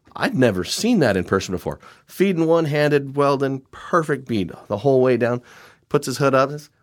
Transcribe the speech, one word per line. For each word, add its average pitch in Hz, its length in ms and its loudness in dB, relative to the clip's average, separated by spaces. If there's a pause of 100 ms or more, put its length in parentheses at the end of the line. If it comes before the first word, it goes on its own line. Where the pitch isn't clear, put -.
(160)
I'd 285 180 -4
never 110 300 2
seen 220 360 0
that 110 160 2
in 90 80 0
person 95 300 -2
before. 80 260 -8 (280)
Feeding 175 400 0
one-handed, 147 680 0
welding, 139 440 0 (100)
perfect 151 580 -4
bead 98 240 -2 (160)
the 104 100 -4
whole 131 240 2
way 127 160 4
down. 120 260 -2 (440)
Puts 143 200 -2
his 123 100 -6
hood 139 160 2
up. 135 160 2
And 147 100 -12
says, - 100 -20 (140)